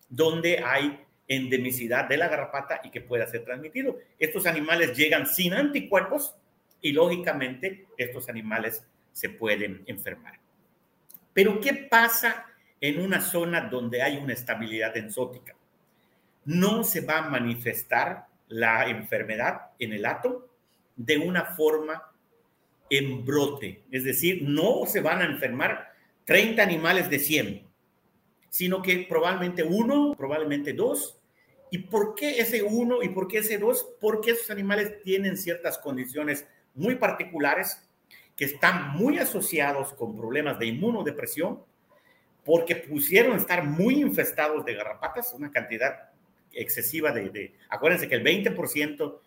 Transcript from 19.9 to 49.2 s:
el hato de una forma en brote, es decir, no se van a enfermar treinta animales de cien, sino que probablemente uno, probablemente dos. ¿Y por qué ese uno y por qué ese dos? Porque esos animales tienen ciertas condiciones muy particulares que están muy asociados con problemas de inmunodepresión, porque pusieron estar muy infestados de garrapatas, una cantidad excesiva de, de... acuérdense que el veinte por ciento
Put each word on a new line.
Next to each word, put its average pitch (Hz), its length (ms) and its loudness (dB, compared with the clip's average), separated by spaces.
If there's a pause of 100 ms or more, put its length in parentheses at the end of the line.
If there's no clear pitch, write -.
el 104 100 -4
hato 247 460 -4 (440)
de 139 240 0
una 175 260 0
forma 156 580 0 (840)
en 131 360 0
brote, 135 640 -2
es 131 140 -4
decir, 170 380 0
no 156 440 2
se 202 140 -2
van 160 200 2
a 175 40 2
enfermar 147 680 -2 (320)
treinta 220 380 4
animales 170 480 2
de 143 80 2
cien, 117 480 0 (800)
sino 185 320 -2
que 180 280 0
probablemente 175 540 0
uno, 233 540 2
probablemente 143 560 -2
dos. 247 460 -2 (520)
¿Y 175 80 -4
por 208 360 0
qué 294 260 -2
ese 220 220 0
uno 233 400 2
y 185 60 0
por 185 180 -4
qué 220 120 -2
ese 214 200 0
dos? 240 300 0 (120)
Porque 214 300 2
esos 233 200 -2
animales 202 520 -2
tienen 190 340 0
ciertas 170 420 -4
condiciones 135 680 -4 (280)
muy 196 200 0
particulares 170 880 0 (540)
que 143 80 -4
están 151 460 2
muy 247 280 2
asociados 143 760 0
con 107 200 -6
problemas 127 440 -2
de 113 80 -2
inmunodepresión, 165 960 -2 (840)
porque 165 320 4
pusieron 190 600 4
estar 180 280 0
muy 190 360 2
infestados 156 640 0
de 117 100 -2
garrapatas, - 600 -6
una 143 160 -8
cantidad 117 600 -4 (420)
excesiva 147 580 -2
de, 104 200 -2
de... 101 240 -10 (140)
acuérdense 151 400 2
que 131 60 2
el 110 80 2
veinte 190 300 4
por 165 160 -4
ciento 147 580 -4